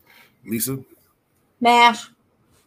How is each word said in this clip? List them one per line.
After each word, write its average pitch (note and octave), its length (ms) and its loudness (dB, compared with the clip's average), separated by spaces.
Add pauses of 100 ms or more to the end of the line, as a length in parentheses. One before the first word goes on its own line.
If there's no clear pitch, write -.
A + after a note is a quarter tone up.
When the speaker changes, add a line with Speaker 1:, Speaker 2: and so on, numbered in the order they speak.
(460)
Speaker 1:
Lisa? A#2 340 -8 (800)
Speaker 2:
mash. A#3+ 500 2 (580)